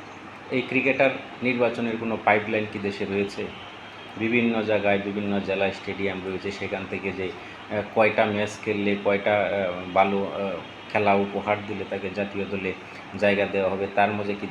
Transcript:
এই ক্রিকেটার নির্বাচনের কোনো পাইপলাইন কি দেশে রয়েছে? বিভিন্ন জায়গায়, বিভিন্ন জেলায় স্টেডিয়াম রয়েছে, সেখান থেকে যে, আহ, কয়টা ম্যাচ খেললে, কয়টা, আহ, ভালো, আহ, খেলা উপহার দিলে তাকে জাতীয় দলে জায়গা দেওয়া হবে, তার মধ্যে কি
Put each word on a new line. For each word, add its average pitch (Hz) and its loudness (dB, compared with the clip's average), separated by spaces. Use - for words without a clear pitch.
এই 127 2
ক্রিকেটার 131 4
নির্বাচনের 120 2
কোনো 110 -2
পাইপলাইন 107 4
কি 107 -6
দেশে 101 -2
রয়েছে? 98 -2
বিভিন্ন 113 2
জায়গায়, 101 2
বিভিন্ন 101 -2
জেলায় 95 0
স্টেডিয়াম 95 -4
রয়েছে, 95 -4
সেখান 98 -6
থেকে 95 -4
যে, 92 -4
আহ, - -6
কয়টা 110 6
ম্যাচ 104 0
খেললে, 101 2
কয়টা, 104 4
আহ, 92 0
ভালো, 98 4
আহ, 98 -2
খেলা 101 4
উপহার 101 2
দিলে 95 -6
তাকে 98 -4
জাতীয় 101 -4
দলে 95 -4
জায়গা 101 4
দেওয়া 95 2
হবে, 95 0
তার 104 6
মধ্যে 101 -2
কি 101 -4